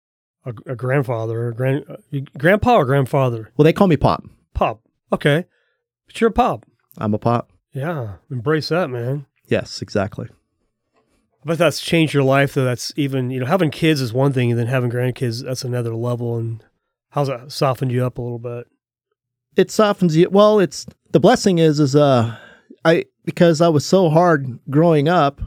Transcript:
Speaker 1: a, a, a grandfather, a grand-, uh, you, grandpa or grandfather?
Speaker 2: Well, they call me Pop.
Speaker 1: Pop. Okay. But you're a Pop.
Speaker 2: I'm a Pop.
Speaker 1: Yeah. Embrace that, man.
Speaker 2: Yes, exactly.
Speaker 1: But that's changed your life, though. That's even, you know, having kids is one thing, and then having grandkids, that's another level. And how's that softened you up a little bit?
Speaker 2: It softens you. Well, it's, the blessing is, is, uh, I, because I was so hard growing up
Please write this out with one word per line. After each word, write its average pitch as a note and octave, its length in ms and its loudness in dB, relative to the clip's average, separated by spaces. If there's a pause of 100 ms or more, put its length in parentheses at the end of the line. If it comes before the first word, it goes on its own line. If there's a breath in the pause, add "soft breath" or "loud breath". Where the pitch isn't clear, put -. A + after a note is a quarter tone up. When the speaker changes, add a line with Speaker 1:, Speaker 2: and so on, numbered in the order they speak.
(440)
Speaker 1:
a, C3 60 -10
a, A2 220 -12
a B2 40 -8
grandfather, A#2+ 720 -2
a A#2 60 -6
grand-, C3+ 340 -2
uh, D3+ 80 -16 (140)
you, C#3 120 -6 (160)
grandpa G#3 380 2
or E3 80 4
grandfather? B2+ 720 -2
Speaker 2:
Well, D3+ 80 6
they D#3+ 80 4
call G3 160 4
me D3+ 80 4
Pop. - 280 0 (300)
Speaker 1:
Pop. B2+ 260 -2 (320)
Okay. E3 320 0 (600)
But - 140 -14
you're A3+ 100 4
a - 20 -2
Pop. G3 340 0 (320)
Speaker 2:
I'm G#2+ 160 -2
a G#2+ 40 -2
Pop. A#2 320 -2 (220)
Speaker 1:
Yeah. C3+ 420 -8 (160)
Embrace C#3 380 -4
that, D#3+ 220 -2
man. B2 360 -6 (200)
Speaker 2:
Yes, - 360 -4
exactly. G#2 460 -6 (1160)
Speaker 1:
But D#3 140 -4
that's D#3 220 0
changed D#3+ 340 0
your C#3+ 100 2
life, C#3 300 2
though. C3+ 100 0
That's B2 320 -4
even, C3+ 340 -4
you C3 100 -6
know, B2 60 -4
having E3 240 0
kids D#3 300 0
is A#2+ 120 -4
one C3+ 200 2
thing, B2 180 0
and A#2 100 0
then A#2 80 -2
having B2 220 -2
grandkids, B2 540 -4
that's C3 200 -8
another A#2+ 320 -6
level. A#2+ 400 -4
And A2+ 260 -8 (480)
how's D3 180 -2
that C3+ 220 -10
softened C3 400 -2
you B2 140 -2
up B2+ 140 -6
a B2 40 -8
little A#2+ 160 -10
bit? A#2+ 280 -12 (880)
Speaker 2:
It F#3 160 2
softens G3 440 2
you. E3+ 140 4
Well, G#3 300 6
it's, - 260 -4 (240)
the E3 100 4
blessing G3 380 4
is, D#3 220 4
is, C#3 160 2
uh, B2 400 2 (480 loud breath)
I, D#3+ 220 2 (180)
because E3+ 360 2
I E3+ 80 4
was D3+ 160 2
so F#3 240 4
hard D3+ 500 2 (120)
growing D#3 380 2
up D3+ 380 0